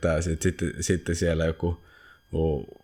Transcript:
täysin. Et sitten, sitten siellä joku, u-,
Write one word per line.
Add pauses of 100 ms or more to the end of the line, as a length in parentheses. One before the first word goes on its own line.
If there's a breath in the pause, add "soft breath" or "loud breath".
täysin.
Et
sitten,
sitten
siellä
joku, (500 soft breath)
u-, (180)